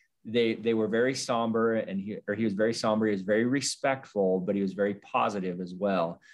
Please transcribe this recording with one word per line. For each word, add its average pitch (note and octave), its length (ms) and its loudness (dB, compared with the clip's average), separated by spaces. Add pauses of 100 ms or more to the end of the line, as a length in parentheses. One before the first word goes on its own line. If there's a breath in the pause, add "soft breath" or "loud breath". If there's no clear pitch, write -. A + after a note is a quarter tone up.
(240 soft breath)
They, A2+ 300 2
they A2+ 200 -2
were A2 140 2
very A#2 260 2
somber, A#2 600 0
and G2 260 -2
he, G2 180 -8 (100)
or G#2 60 -2
he A2 100 0
was G#2 100 0
very A2 200 2
somber. A2 320 2
He G#2+ 60 4
was G2 100 -2
very G#2 220 2
respectful, B2+ 960 0
but F#2 140 -2
he G2+ 80 0
was G2 100 -2
very G2+ 220 0
positive G2+ 640 -2
as F2+ 140 -8
well. F2+ 460 -2 (140)